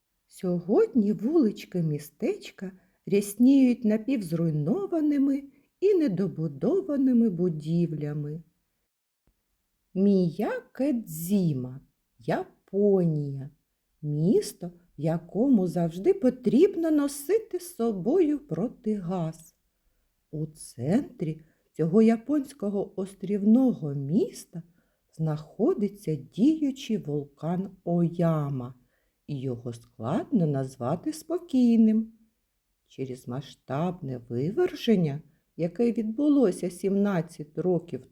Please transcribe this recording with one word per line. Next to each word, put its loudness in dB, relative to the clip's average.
Сьогодні 0
вулички 0
містечка -6
рясніють 4
напівзруйнованими 0
і 4
недобудованими 0
будівлями. -2
Міякедзіма, -2
Японія. 0
Місто, 0
в -20
якому 2
завжди 0
потрібно 2
носити -2
з -18
собою 0
протигаз. -6
У -6
центрі -4
цього 2
японського -2
острівного 2
міста -4
знаходиться -2
діючий -2
вулкан -6
Ояма, 0
і -6
його -6
складно -2
назвати -4
спокійним. 2
Через -10
масштабне -8
виверження, 0
яке -2
відбулося 0
сімнадцять -2
років -2